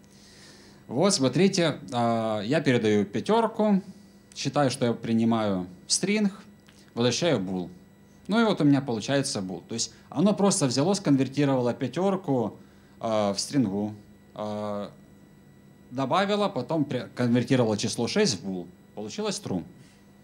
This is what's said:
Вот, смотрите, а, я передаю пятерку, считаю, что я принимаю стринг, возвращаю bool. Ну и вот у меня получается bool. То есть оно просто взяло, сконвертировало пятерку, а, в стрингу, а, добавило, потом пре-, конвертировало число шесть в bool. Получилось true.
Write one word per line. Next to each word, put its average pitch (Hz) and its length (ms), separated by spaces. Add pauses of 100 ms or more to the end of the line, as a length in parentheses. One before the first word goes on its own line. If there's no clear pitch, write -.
(880)
Вот, 165 240
смотрите, 156 640 (140)
а, 113 480
я 131 200
передаю 107 440
пятерку, 208 760 (520)
считаю, 143 360
что 123 160
я 117 60
принимаю 113 760 (200)
стринг, 202 560 (520)
возвращаю 123 460
bool. 92 280 (600)
Ну 220 120
и 226 40
вот 196 160
у 160 40
меня 143 160
получается 127 600
bool. 92 280
То 110 60
есть - 180 (180)
оно 196 240
просто 196 320
взяло, 139 280
сконвертировало 135 800
пятерку, 135 840 (420)
а, 107 320
в 95 80
стрингу, 107 540 (400)
а, 104 560 (1000)
добавило, 190 580
потом 151 360
пре-, 123 300
конвертировало 120 640
число 113 300
шесть 147 340
в 98 80
bool. 90 180 (280)
Получилось 107 500
true. 85 200 (580)